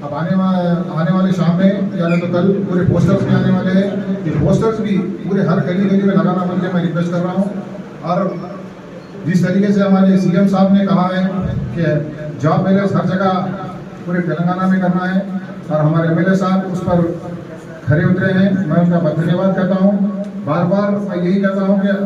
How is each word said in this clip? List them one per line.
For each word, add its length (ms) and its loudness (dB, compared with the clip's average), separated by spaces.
अब 100 -8
आने 220 -2
वा-, 640 0
आने 120 0
वाले 220 2
शाम 240 2
में 420 2
या 80 0
तो 100 -4
कल 160 2
पूरे 160 2
पोस्टर्स 380 2
भी 120 2
आने 160 2
वाले 200 0
हैं, 140 2
ये 140 -2
पोस्टर्स 420 2
भी 160 0
पूरे 220 0
हर 180 2
गली 220 0
गली 140 2
में 120 2
लगाना 300 0
बोल 160 -2
के 120 -4
मैं 100 0
रिक्वेस्ट 280 -2
कर 80 -2
रहा 140 -2
हूँ। 120 0
और 160 0
जिस 180 2
तरीके 280 2
से 80 2
हमारे 400 4
सीएम 260 4
साहब 300 4
ने 80 2
कहा 220 2
है 140 -2
कि 80 0
जॉब 260 2
मेले 140 4
हर 160 0
जगह 200 2
पूरे 160 -2
तेलंगाना 460 0
में 140 2
करना 240 0
है 160 0
और 100 0
हमारे 280 2
एमएलए 260 2
साहब 380 0
उस 140 -4
पर 140 2
खरे 180 2
उतरे 280 0
हैं, 160 4
मैं 100 2
उनका 360 2
धन्यवाद 420 0
करता 200 0
हूँ। 180 2
बार 200 0
बार 340 0
मैं 240 -4
यही 180 0
कहता 240 -2
हूँ 160 2
कि 80 0